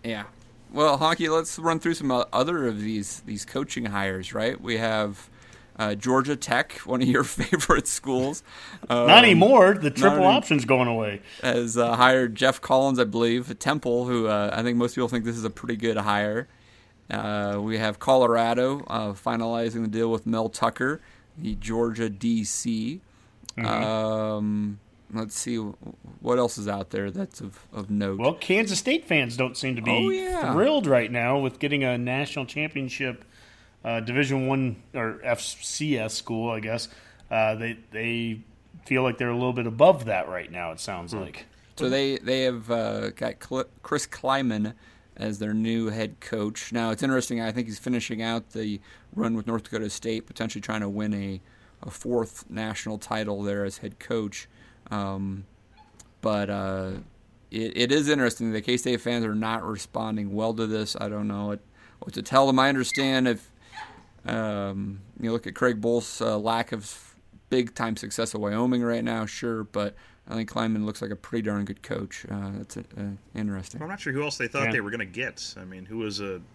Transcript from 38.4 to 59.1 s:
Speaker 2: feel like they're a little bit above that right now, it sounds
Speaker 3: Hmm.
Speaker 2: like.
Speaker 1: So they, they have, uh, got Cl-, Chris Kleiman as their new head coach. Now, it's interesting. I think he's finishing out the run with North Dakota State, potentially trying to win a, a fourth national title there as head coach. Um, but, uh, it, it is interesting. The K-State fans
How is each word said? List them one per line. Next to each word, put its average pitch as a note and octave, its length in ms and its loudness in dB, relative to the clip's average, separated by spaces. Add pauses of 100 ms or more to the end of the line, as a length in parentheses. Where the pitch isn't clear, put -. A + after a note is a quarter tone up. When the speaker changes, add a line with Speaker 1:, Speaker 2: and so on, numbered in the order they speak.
Speaker 2:
feel C3 180 2
like B2 140 2
they're B2 120 0
a A#2+ 40 0
little B2 200 0
bit A#2+ 140 -2
above C3 380 8
that F#2 240 0
right F2 220 -8
now, E2+ 200 -6
it E2 80 -12
sounds F2+ 340 -8
Speaker 3:
Hmm. G#2+ 80 -4
Speaker 2:
like. D2+ 240 -12 (320)
Speaker 1:
So B2+ 120 -2
they, C3+ 300 0
they C3 240 0
have, A#2+ 280 -2
uh, A2 400 0
got A#2 320 -6
Cl-, C3 220 -4 (180)
Chris - 220 -2
Kleiman A#2+ 680 0 (440)
as G#2+ 220 -6
their G#2+ 140 -2
new A2+ 360 0
head G#2+ 320 -6
coach. G#2+ 500 -6
Now, A2+ 200 0
it's G#2+ 120 -4
interesting. B2+ 380 0
I A2+ 100 -2
think A#2 160 -4
he's G#2 120 -10
finishing A#2 420 -4
out A#2 300 -4
the G#2+ 280 -4 (340)
run A#2 220 0
with G#2+ 120 -4
North A2+ 160 -2
Dakota A2 260 -6
State, A2+ 360 -6
potentially A2 360 -6
trying G#2+ 200 -4
to G2+ 80 -4
win G#2 240 -2
a, G2 280 -6 (420)
a - 80 -12
fourth A#2+ 580 -4
national G#2+ 480 -8
title G#2 460 -4
there G2+ 220 -2
as G2 140 -8
head - 200 -12
coach. A2 480 -6 (420)
Um, G2 560 -4 (760)
but, G#2 280 0
uh, F#2+ 420 -4 (600)
it, A2 240 -4
it A#2+ 160 4
is D3 160 4
interesting. A#2+ 460 2
The G#2+ 80 0
K-State B2 400 0
fans A#2 240 0